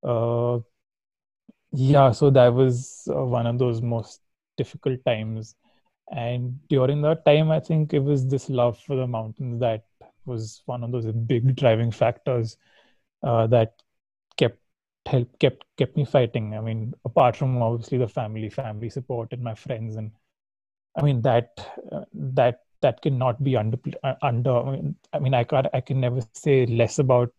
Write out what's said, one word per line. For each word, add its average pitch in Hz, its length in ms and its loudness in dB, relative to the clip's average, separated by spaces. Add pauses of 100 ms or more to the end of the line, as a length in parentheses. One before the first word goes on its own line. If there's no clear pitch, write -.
Uh, 120 560 -2 (1120)
yeah, 135 400 6
so 143 180 4
that 123 240 8
was, 127 560 0
uh, 139 140 -2
one 120 240 -2
of 120 120 -2
those 120 220 0
most 117 400 -6 (360)
difficult 127 480 -6
times. 110 500 -4 (560)
And 123 480 -6 (100)
during 139 320 2
that 160 240 0
time, 156 260 6
I 156 80 2
think 156 340 -2
it 147 60 2
was 135 280 0
this 131 220 -2
love 123 300 0
for - 160 -8
the 127 120 -2
mountains 120 520 -8
that 113 260 -2 (400)
was 113 400 -10
one 123 180 -8
of 117 80 -6
those 120 200 -4
big 117 440 0
driving 117 360 2
factors, 120 680 -2 (680)
uh, 113 240 2
that 113 260 4 (640)
kept, - 220 0 (460)
help, 123 220 0 (120)
kept, - 260 0 (120)
kept - 200 -2
me 143 80 0
fighting. 113 500 0
I 107 60 -8
mean, 113 320 -6 (120)
apart 123 300 4
from 131 260 -2
obviously 117 360 -2
the 123 100 0
family, 110 420 -8
family 110 400 -8
support 120 440 -8
and 123 100 -10
my 113 120 -6
friends, 113 400 -8
and 110 160 -10 (840)
I 131 40 -2
mean, 139 220 2
that, 120 260 2 (420)
uh, - 220 -10
that, 131 480 0 (200)
that 127 200 0
cannot 127 420 -2
be 131 140 2
under, 110 200 -2 (260)
uh, 131 180 -2
under, 123 340 0
I 123 160 -2
mean, 143 240 -6 (160)
I 151 80 -2
mean, 135 140 0
I 120 100 2
can't, 131 300 0
I 127 80 -2
can 135 180 -4
never 123 220 -2 (120)
say 135 340 2
less 117 320 0
about 123 400 2